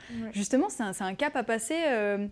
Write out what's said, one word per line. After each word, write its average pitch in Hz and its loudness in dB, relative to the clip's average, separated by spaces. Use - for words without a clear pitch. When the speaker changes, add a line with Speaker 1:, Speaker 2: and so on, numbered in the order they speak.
Speaker 1:
Ouais. 226 -8
Speaker 2:
Justement, 262 2
c'est - -4
un, 196 -2
c'est - -4
un 190 -2
cap 294 0
à 254 2
passer. 226 0
Euh, 208 2